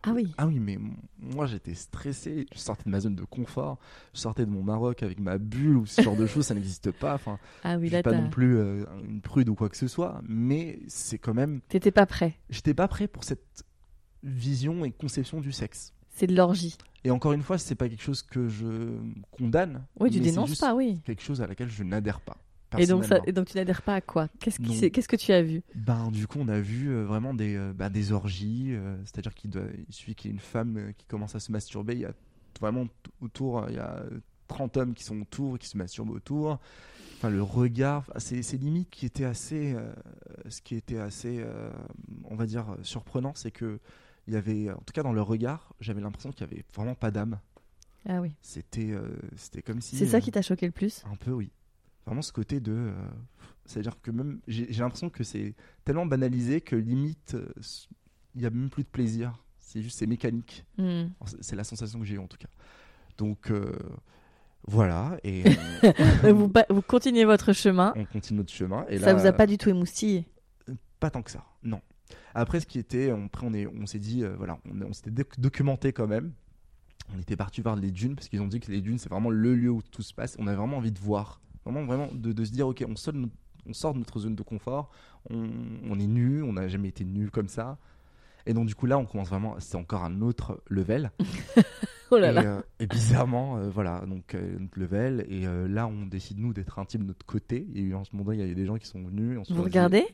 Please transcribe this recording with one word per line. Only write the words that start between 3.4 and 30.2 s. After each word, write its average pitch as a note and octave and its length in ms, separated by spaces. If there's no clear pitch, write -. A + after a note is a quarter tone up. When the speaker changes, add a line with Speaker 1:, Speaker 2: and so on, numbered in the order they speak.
Speaker 2:
Je - 60
sortais A2+ 260
de G#2 60
mon F#2+ 100
Maroc A2+ 400
avec F#2+ 180
ma F#2+ 180
bulle B2+ 400
ou A2 80
ce G#3+ 160
genre G#2+ 160
de A2 100
choses. C3+ 180
Ça - 80
n'existe F#2+ 380
pas. C#3+ 240
Enfin, G#2 240
Speaker 1:
Ah F3 140
oui, E3+ 60
Speaker 2:
je E3+ 40
suis E3 80
Speaker 1:
là, F3 80
Speaker 2:
pas A#2+ 80
Speaker 1:
t'as - 100
Speaker 2:
non A2 80
plus, B2+ 280
euh, G2+ 260
une G#2+ 140
prude C3 260
ou G#2+ 80
quoi G#2 140
que - 80
ce C3 100
soit. F3 400
Mais C3+ 600
c'est - 300
quand A2+ 160
même C3+ 360
Speaker 1:
T'étais F#3+ 220
pas G3+ 140
prêt. E3+ 300
Speaker 2:
J'étais C#3+ 240
pas F3+ 160
prêt G#3 180
pour - 160
cette - 400
vision C#3 600
et B2 60
conception C#3+ 480
du C#3 140
sexe. - 400
Speaker 1:
C'est - 160
de F3+ 80
l'orgie. F3 420
Speaker 2:
Et B2+ 60
encore C3+ 220
une D3 80
fois, F3+ 160
c'est D3 180
pas B2 140
quelque A2+ 140
chose C#3 180
que B2 260
je A2+ 500
condamne, C3 520
Speaker 1:
Oui, A#3+ 100
tu G#3+ 100
Speaker 2:
mais - 60
c'est E3 60
Speaker 1:
dénonces E3+ 180
Speaker 2:
juste D3+ 120
Speaker 1:
pas, B3 140
oui. A3+ 280
Speaker 2:
quelque A2+ 200
chose C3+ 180
à G2 60
laquelle A2 200
je G#2 160
n'adhère G2+ 380
pas, - 160
Speaker 1:
Et F3+ 80
donc, F#3 180
ça, G#3+ 60
Speaker 2:
personnellement. F#3+ 160
Speaker 1:
et - 80
donc F#3 140
tu - 100
n'adhères F#3 240
pas G3+ 140
à F#3+ 40
quoi ? D#3 300
Qu'est-ce - 220
qui A#2 80
Speaker 2:
Non. A#2 40
Speaker 1:
s'est, A#2 160
qu'est-ce - 200
que A#3 80
tu - 160
as F3+ 80
vu ? D#3+ 220
Speaker 2:
Ben, A2+ 360
du G#2+ 160
coup, - 120
on C3+ 80
a G#2 140
vu, A#2 300
euh, A#2 120
vraiment A2 300
des, G#2+ 240
euh, G2 160
bah, F#2+ 160
des G#2 240
orgies, G#2 580
euh, G2 320
c'est-à-dire G2+ 300
qu'il - 160
doit, F#2+ 140
il G#2+ 80
suffit - 220
qu'il - 140